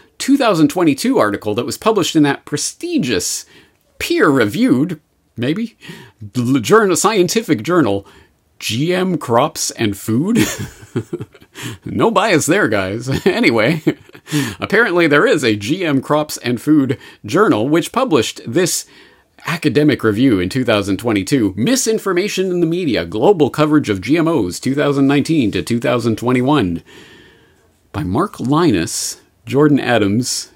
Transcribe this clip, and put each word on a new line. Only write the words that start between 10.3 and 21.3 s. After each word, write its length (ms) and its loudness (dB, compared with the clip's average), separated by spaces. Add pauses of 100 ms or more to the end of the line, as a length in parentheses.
<laughs> 60 0 (1400)
No 240 0
bias 340 2
there, 240 2
guys. 400 -4
<laughs> 180 -2
Anyway, 560 2 (800)
apparently 460 2
there 200 4
is 160 2
a 140 2
G 300 -4
M 160 0
Crops 360 -2
and 220 -4
Food 380 2 (260)
journal, 440 2
which 240 0
published 540 0
this 400 -2 (600)
academic 560 0
review 380 2
in 80 -2
two 160 -4
thousand 320 0
twenty-two, 600 0